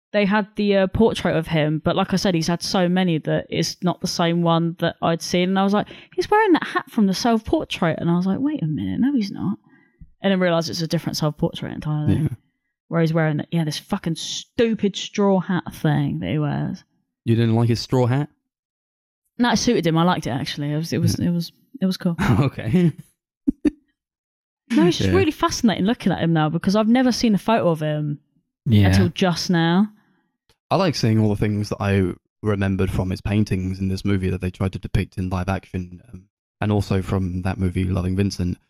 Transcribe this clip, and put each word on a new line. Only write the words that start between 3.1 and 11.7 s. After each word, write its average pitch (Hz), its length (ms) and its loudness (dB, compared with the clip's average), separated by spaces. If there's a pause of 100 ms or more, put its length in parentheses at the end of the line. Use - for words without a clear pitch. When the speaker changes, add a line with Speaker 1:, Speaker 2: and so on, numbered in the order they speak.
Speaker 1:
that - 280 -2
it's - 360 -4
not - 180 -2
the 190 60 -4
same 170 340 0
one 165 380 2
that 170 240 -2
I'd 165 180 0
seen. 180 280 0
And 190 100 0
I 196 40 4
was 196 80 2
like, 208 160 0 (280)
"He's - 160 -4
wearing 415 220 6
that 285 100 4
hat - 260 -6
from 214 160 2
the 190 80 4
self-portrait." 220 840 0
And 170 100 0
I 170 80 4
was 180 80 0
like, 190 140 0
"Wait 294 240 -2
a - 20 0
minute, 156 340 -2
no, 277 140 2
he's 208 160 0
not." - 300 -6 (640)
And 196 80 2
then 185 80 2
realised 170 320 2
it's 170 100 -6
a 160 60 -4
different 170 300 -2
self-portrait - 540 -4